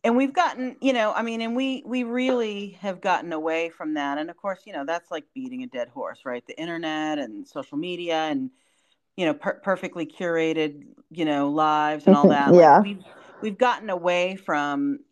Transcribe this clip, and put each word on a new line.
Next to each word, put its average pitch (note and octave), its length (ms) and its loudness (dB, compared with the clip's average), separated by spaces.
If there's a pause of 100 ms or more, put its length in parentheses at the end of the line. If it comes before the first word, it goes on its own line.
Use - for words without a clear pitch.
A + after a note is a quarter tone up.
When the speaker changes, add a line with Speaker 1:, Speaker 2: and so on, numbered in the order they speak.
Speaker 1:
And A#3 120 2
we've C4+ 160 2
gotten, B3+ 480 -2
you C4 120 2
know, G#3+ 200 0
I A3 100 -2
mean, A3+ 180 -6
and A3+ 160 -4
we, C4 280 -4
we B3 200 -4
really A#3 760 -4
have F#3+ 200 -8
gotten E3+ 320 -2
away D#3+ 380 -4
from D#3 240 -8
that. C#3+ 240 -4
And D#3+ 120 -8
of E3+ 60 -18
course, F#3+ 280 -8
you G#3 80 -18
know, C#3+ 120 -8
that's E3+ 260 -6
like D#3 140 -10 (100)
beating B2+ 300 -10
a - 20 -12
dead A#2+ 220 -8
horse, A#2 360 -12
right? B2 220 -8
The - 140 -16
internet D#3 580 -6
and A#2 280 -10
social C#3+ 300 -12
media E3+ 380 -6 (140)
and, C3 220 -4 (680)
you F3+ 100 -2
know, D3+ 80 0
per-, - 260 -6
perfectly F3+ 460 -4
curated, D#3+ 760 -2 (280)
you D#3+ 140 -4
know, C#3+ 260 0
lives D3+ 560 0
and G3 80 10
all D3 120 6
Speaker 2:
Mm-hmm. - 20 10
Speaker 1:
that. C#3+ 260 6
Like, F3 60 12
Speaker 2:
Yeah. D#3 220 10
Speaker 1:
we've, G3+ 200 -6 (380)
we've G#3 180 -6
gotten A3 320 0
away F3+ 460 0
from C#3+ 640 -2 (120)